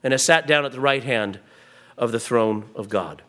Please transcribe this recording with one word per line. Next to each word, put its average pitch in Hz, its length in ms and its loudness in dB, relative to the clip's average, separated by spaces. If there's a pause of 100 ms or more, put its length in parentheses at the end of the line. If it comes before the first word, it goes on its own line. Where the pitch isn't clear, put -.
and 131 80 0
has 131 120 2
sat 160 240 4
down 147 180 2
at 135 60 -8
the 127 80 -14
right 139 240 0
hand 107 360 -2 (580)
of 117 140 0
the 113 80 -2
throne 110 460 0 (100)
of 104 140 -10
God. 87 400 -4